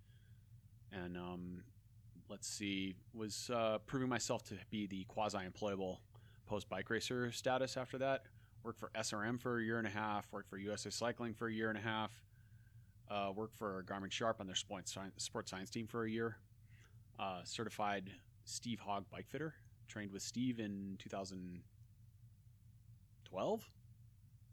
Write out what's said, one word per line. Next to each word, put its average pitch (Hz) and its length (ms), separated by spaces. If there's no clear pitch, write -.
And, 90 260
um, 90 460
let's 101 180
see, 95 460
was, 110 340
uh, 113 380
proving 131 200
myself 120 380
to - 80
be 107 160
the 95 200
quasi-employable 95 920
post-bike 98 460
racer 120 400
status 131 440
after 131 220
that. 135 280
Worked 113 180
for - 140
S 110 200
R 107 120
M 120 140
for 123 180
a 117 60
year 113 160
and 110 80
a 98 40
half, 104 400
worked 101 160
for 98 120
U 101 120
S 104 140
A 101 60
Cycling 117 420
for 117 140
a 113 60
year 110 160
and 107 80
a 104 40
half, 110 300
uh, 101 240
worked 110 220
for 95 280
Garmin 98 240
Sharp 113 300
on 98 80
their 92 80
sports - 400
sci-, 95 220
sports - 340
science 95 180
team 117 160
for 117 200
a 113 40
year. 113 280
Uh, 92 240
certified 101 640
Steve - 340
Hogg - 320
bike - 160
fitter. 147 260
Trained 104 220
with 98 100
Steve 123 380
in 98 380
two - 120
thousand 92 520
twelve? 165 440